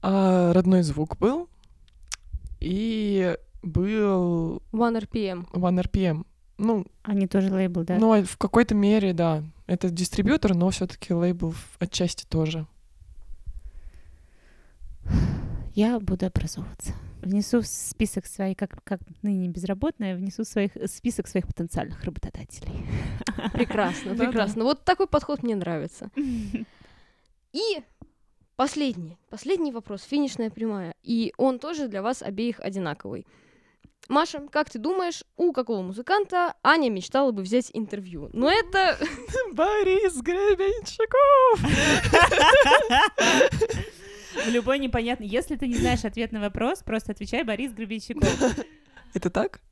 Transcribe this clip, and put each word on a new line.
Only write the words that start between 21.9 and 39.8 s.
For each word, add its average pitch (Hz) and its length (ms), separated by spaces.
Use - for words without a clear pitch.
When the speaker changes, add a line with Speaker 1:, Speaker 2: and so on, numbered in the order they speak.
Speaker 3:
работодателей. - 840
<laughs> - 360
Speaker 2:
Прекрасно, 208 600
Speaker 1:
Да-да. 240 120
Speaker 2:
прекрасно. 220 400
Вот 285 200
такой 370 220
подход 294 360
мне 233 140
нравится. 170 580
Speaker 3:
<laughs> - 1400
Speaker 2:
И 359 300
последний, 247 600
последний 302 420
вопрос, 208 300
финишная 262 480
прямая. 208 520
И 233 340
он 254 220
тоже 302 300
для 196 140
вас 240 200
обеих 214 380
одинаковый. 170 640
Маша, 302 320
как 302 180
ты - 80
думаешь, 349 460
у 339 160
какого 233 300
музыканта 349 800
Аня 285 280
мечтала 247 420
бы 196 100
взять 220 300
интервью? 190 600
Но 262 160
это 381 480
<laughs> 453 280
Speaker 1:
Борис 381 680